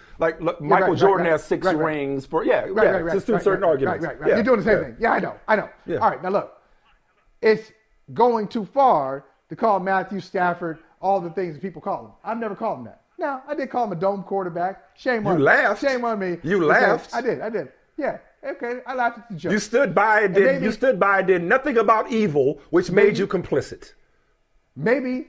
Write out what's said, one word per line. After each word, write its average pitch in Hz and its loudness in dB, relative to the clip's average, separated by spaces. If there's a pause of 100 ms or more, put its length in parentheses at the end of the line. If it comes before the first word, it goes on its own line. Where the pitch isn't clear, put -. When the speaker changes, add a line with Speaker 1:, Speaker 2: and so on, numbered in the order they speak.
(180)
Speaker 1:
like, 165 -2
look, 170 -2
Speaker 2:
Yeah, 147 -8
Speaker 1:
Michael 185 4
Speaker 2:
right, 170 2
Speaker 1:
Jordan 190 4
Speaker 2:
right, 160 2
Speaker 1:
has 151 0
six 170 -2
Speaker 2:
right, 170 2
right. 156 0
Speaker 1:
rings. 139 -4
For, - -2
yeah, 247 2
Speaker 2:
Right, - -6
Speaker 1:
yeah, 214 2
Speaker 2:
right, 175 0
right, 165 -2
Speaker 1:
just 196 -4
do 233 2
Speaker 2:
right, 180 0
Speaker 1:
certain 190 2
Speaker 2:
right, 185 2
Speaker 1:
arguments. 151 0
Speaker 2:
right, 147 -6
right, - -16
right. 156 -4
Speaker 1:
Yeah, 202 2
Speaker 2:
You're 226 2
doing 247 4
the 185 0
same 208 4
Speaker 1:
yeah. - 0
Speaker 2:
thing. 120 -14
Yeah, 226 2
I - 2
know, 120 -6 (120)
I 220 4
know. 175 -2 (160)
Speaker 1:
Yeah. 170 -4
Speaker 2:
All 208 2
right, 156 -8
now 185 -4
look, 190 -4 (840)
it's 214 2 (400)
going 226 0
too 214 -6
far 156 0 (240)
to 160 -12
call 208 0
Matthew 190 -4
Stafford 175 -4 (200)
all 190 0
the 170 -8
things 170 -6
that 139 -16
people 175 -10
call 151 -6
him. 104 -20 (120)
I've 226 -6
never 214 -6
called 190 -6
him 120 -14
that. 101 -20 (180)
Now, 277 -6
I 294 -6
did 269 -6
call 247 -2
him 208 -4
a 170 -8
dome 190 -2
quarterback. 180 -6 (120)
Shame 233 -4
Speaker 1:
You 202 0
Speaker 2:
on 180 2
me. 143 2
Speaker 1:
laughed. 247 2
Speaker 2:
Shame 262 -2
on 226 -2
me. 180 -4
Speaker 1:
You 190 0
Speaker 2:
Okay, 170 2
Speaker 1:
laughed. 202 2
Speaker 2:
I 240 -4
did. 202 -4
I 190 -8
did. 170 -8 (260)
Yeah. 233 -6 (280)
Okay. 247 -8
I 254 -10
laughed 240 -2
at - -20
the 196 -12
joke. 170 -4
Speaker 1:
You 214 2
stood 233 0
by 208 4
and 220 2
Speaker 2:
And 185 0
Speaker 1:
did. 196 6
Speaker 2:
maybe 269 2
Speaker 1:
You 220 0
stood 247 2
by 196 4
and 180 0
did 180 4
nothing 254 2
about 226 2
evil, 156 2 (120)
which 175 2
made 202 6
Speaker 2:
maybe 202 4
Speaker 1:
you 190 0
complicit. - -4 (840)
Speaker 2:
Maybe 254 -2